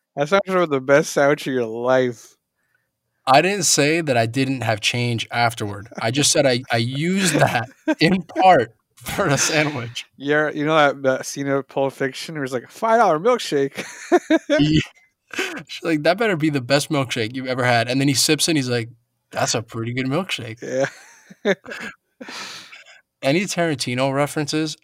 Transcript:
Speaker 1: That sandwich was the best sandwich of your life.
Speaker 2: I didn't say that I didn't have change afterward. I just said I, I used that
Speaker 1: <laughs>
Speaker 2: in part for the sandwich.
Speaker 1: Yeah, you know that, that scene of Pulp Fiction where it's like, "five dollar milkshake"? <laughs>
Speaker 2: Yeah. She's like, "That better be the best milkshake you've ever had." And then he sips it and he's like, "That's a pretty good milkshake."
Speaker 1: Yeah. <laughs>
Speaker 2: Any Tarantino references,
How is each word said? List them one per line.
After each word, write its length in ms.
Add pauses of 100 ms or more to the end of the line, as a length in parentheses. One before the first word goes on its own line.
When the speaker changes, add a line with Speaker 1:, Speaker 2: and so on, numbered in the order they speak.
(140)
Speaker 1:
That 140
sandwich 260
was 140
the 140
best 320
sandwich 320
of 80
your 100
life. 720 (920)
Speaker 2:
I 140
didn't 240
say 380
that 160
I 80
didn't 340
have 220
change 480
afterward. 580 (100)
I 120
just 220
said 120
I, 260
I 60
used 600
that 300 (180)
Speaker 1:
<laughs> 140
Speaker 2:
in 260
part 500 (220)
for 300
the 120
sandwich. 680 (140)
Speaker 1:
Yeah, 320
you 160
know 100
that, 260
that 220
scene 240
of 180
Pulp 280
Fiction 400
where 100
it's 80
like, 180
"five 280
dollar 200
milkshake"? 680 (640)
<laughs> 100
Speaker 2:
Yeah. 200 (840)
She's 160
like, 220
"That 140
better 180
be 140
the 100
best 280
milkshake 460
you've 140
ever 160
had." 240
And 120
then 60
he 80
sips 320
it 60
and 60
he's 120
like, 180 (440)
"That's 240
a 40
pretty 320
good 140
milkshake." 560
Speaker 1:
Yeah. 240 (580)
<laughs> 100 (1700)
Speaker 2:
Any 180
Tarantino 720
references, 680